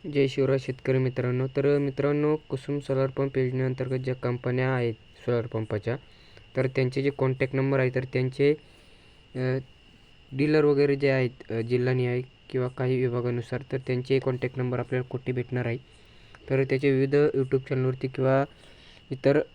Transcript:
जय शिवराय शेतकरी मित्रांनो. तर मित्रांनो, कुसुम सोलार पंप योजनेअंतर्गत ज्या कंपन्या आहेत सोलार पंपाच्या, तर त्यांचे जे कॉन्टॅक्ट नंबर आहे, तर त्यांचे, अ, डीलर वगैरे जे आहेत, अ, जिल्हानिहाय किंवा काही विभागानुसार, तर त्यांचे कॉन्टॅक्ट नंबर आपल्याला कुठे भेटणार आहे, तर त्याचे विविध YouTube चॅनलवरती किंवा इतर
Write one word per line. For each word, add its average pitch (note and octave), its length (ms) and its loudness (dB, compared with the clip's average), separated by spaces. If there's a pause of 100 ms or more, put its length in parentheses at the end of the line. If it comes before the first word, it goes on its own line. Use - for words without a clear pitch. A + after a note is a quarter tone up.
जय C#3 220 2
शिवराय C3+ 300 0
शेतकरी C3 400 -2
मित्रांनो. B2+ 480 0
तर C#3+ 320 2
मित्रांनो, D3 580 0
कुसुम C#3+ 420 -6
सोलार C3+ 280 0
पंप C3+ 320 -2
योजनेअंतर्गत B2+ 600 -2
ज्या B2+ 160 -4
कंपन्या B2 540 -2
आहेत B2 260 0
सोलार - 520 -4
पंपाच्या, A2 500 -4 (600)
तर C3 100 0
त्यांचे C3 360 0
जे C#3+ 80 2
कॉन्टॅक्ट C3 440 -2
नंबर C3+ 240 2
आहे, B2+ 160 2
तर B2+ 100 -2
त्यांचे, C3 500 0 (800)
अ, B2+ 240 -2 (760)
डीलर D3+ 320 4
वगैरे C#3+ 320 4
जे C#3 140 2
आहेत, B2+ 420 -2
अ, A2+ 80 -2
जिल्हानिहाय B2 640 0 (280)
किंवा B2+ 180 -2
काही B2+ 380 0
विभागानुसार, A#2+ 560 -2 (100)
तर C3+ 60 -4
त्यांचे C3 400 -2
कॉन्टॅक्ट B2+ 400 -2
नंबर B2 200 -2
आपल्याला B2+ 300 -4
कुठे - 240 -6
भेटणार B2 340 -4
आहे, A#2 100 -2 (760)
तर C3+ 140 2
त्याचे C3+ 260 2
विविध C3+ 240 2
YouTube C3+ 540 2
चॅनलवरती C3 400 -2
किंवा C3 360 2 (680)
इतर C#3 300 4 (140)